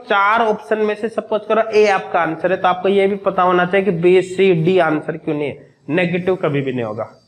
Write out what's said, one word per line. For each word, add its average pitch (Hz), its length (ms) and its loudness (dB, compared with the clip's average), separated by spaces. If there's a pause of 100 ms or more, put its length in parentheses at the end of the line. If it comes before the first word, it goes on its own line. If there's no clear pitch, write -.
चार 208 380 2
option 214 360 -2
में 208 160 0
से 220 160 -6
suppose 214 380 -4
करो 220 220 2
ए 214 180 4
आपका 190 320 0
answer 160 320 -2
है, 190 40 0
तो 185 120 0
आपको 180 220 0
ये 196 160 4
भी 202 160 0
पता 185 200 0
होना 180 240 2
चाहिए 190 180 0
कि 202 80 -2
B, 180 320 4
सी, 190 300 2
D 170 260 2
answer 156 360 -2
क्यों 156 180 -6
नहीं 147 140 -4
है, - 180 -12 (240)
Negative 180 460 0
कभी 156 240 -2
भी 135 120 -4
नहीं 123 120 -4
होगा। 107 200 -8 (240)